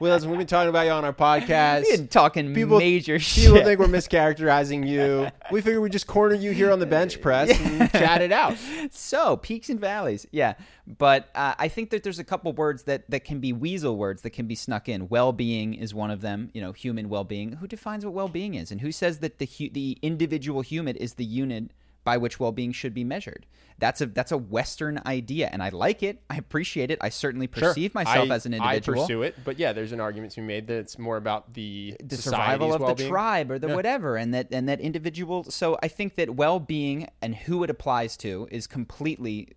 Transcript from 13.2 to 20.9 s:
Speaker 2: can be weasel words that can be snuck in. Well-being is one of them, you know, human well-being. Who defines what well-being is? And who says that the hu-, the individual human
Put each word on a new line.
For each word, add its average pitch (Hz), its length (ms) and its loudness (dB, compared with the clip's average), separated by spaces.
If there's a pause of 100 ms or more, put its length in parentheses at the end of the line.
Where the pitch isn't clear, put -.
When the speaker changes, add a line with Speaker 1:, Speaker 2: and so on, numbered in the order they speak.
Speaker 2:
can 147 160 -8
be 127 140 -2
weasel 147 440 -2
words 98 260 -4
that 117 80 -8
can 117 160 -8
be 113 80 -6
snuck 107 340 -8
in. 92 180 -6
Well-being 117 680 0
is 104 180 -10
one 107 180 -6
of 98 100 -8
them, 104 320 -6
you 113 80 -10
know, 92 120 -8
human 113 360 -8
well-being. 104 440 -6
Who 175 140 -14
defines 214 380 -10
what 190 100 -8
well-being 190 400 -6
is? 90 160 -10
And 101 100 -10
who 147 100 -6
says 170 280 -2
that 156 200 -6
the 139 60 -6
hu-, 147 240 -10
the 135 320 -6
individual 151 600 -2
human 151 340 -6